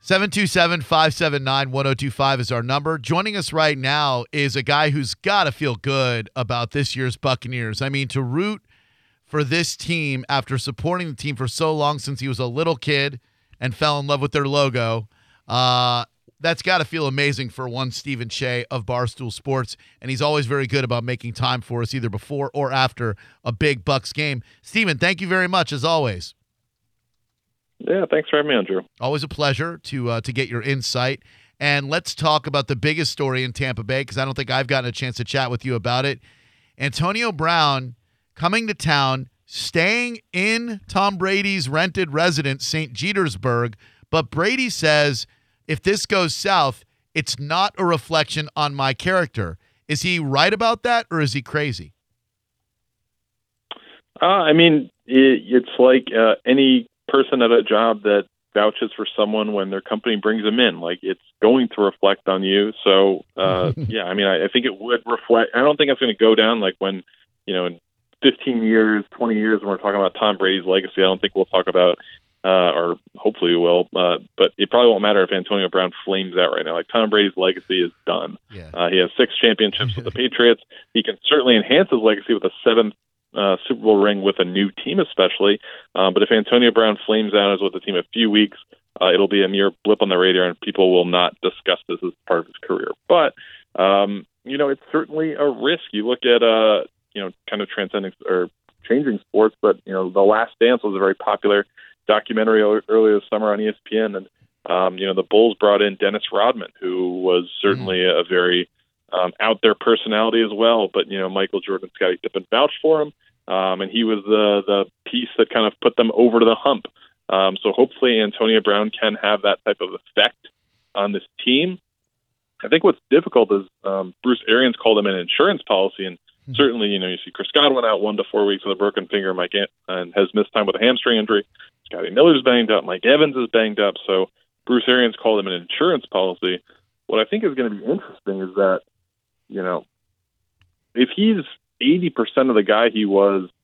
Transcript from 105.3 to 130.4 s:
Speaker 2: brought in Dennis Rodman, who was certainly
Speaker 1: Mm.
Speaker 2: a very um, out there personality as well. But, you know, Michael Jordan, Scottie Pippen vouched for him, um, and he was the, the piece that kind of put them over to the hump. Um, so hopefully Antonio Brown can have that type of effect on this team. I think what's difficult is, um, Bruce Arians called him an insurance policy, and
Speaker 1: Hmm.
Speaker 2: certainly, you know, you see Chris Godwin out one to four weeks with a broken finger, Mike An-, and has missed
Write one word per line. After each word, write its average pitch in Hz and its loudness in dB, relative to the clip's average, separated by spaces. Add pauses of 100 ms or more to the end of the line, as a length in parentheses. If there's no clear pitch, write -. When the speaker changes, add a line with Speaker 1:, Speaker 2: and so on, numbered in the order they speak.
Speaker 2:
brought 101 4
in 101 0
Dennis 101 -2
Rodman, 110 0
who 90 -4
was 92 2 (120)
certainly 95 0
Speaker 1:
Mm. 90 2
Speaker 2:
a - 0
very 90 0 (420)
um, 90 -2
out 110 0
there 107 4
personality 113 2
as 110 0
well. 113 2
But, - 0
you 98 -6
know, 95 -4
Michael 95 -2
Jordan, 92 -6
Scottie 92 0
Pippen 98 -6
vouched 131 2
for 156 2
him, 151 -4 (340)
um, 95 -2
and 98 -6
he 113 0
was 110 0
the, 104 4
the 101 -2
piece 123 -6
that 113 4
kind 110 2
of 107 0
put 120 2
them 113 2
over 117 6
to 113 6
the 113 4
hump. 135 0 (440)
Um, 95 2
so 104 0
hopefully 120 2
Antonio 110 2
Brown 104 0
can 107 -2
have 104 0
that 101 2
type 104 0
of 92 -6
effect - -2 (460)
on 101 -2
this 98 -6 (200)
team. 160 0 (840)
I - -8
think 165 2
what's 190 2 (100)
difficult 120 2
is, 98 0 (200)
um, 98 -6 (100)
Bruce 123 0
Arians 120 2
called 110 2
him 104 0
an 98 -2
insurance 147 0
policy, 95 -2
and 90 -12 (300)
Speaker 1:
Hmm. 131 -12
Speaker 2:
certainly, 117 2
you 98 -2
know, 92 -4
you 90 -6
see - -18
Chris - -10
Godwin 135 2
out 107 2
one 107 -2
to 110 -2
four 104 2
weeks 101 -2
with 101 -2
a - -2
broken 98 -2
finger, 95 -2
Mike 90 -4
An-, 101 -2 (220)
and 90 -8
has 98 2
missed 104 0